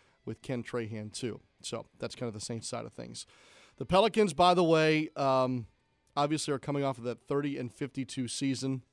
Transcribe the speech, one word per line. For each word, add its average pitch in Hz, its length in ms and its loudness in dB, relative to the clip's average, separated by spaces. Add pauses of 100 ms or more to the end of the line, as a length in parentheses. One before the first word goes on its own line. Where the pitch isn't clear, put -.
(260)
with 113 160 -10
Ken 123 200 -4
Trahan, 107 480 -6
too. 110 300 -6 (220)
So - 240 -8 (120)
that's 117 160 -8
kind 123 140 -6
of 104 60 -6
the 107 100 -10
Saints 117 240 -8
side 113 160 -6
of 113 80 -14
things. 120 320 -12 (540)
The 127 80 -8
Pelicans, 202 480 4
by 175 180 8
the 175 100 4
way, 156 540 4
um, 131 500 2 (480)
obviously 147 380 0
are 131 60 -2
coming 143 260 -2
off 135 140 -2
of 117 60 -12
that 120 220 -6
thirty 143 300 -2
and 123 160 -6
fifty-two 131 560 -6
season, 131 540 -2 (100)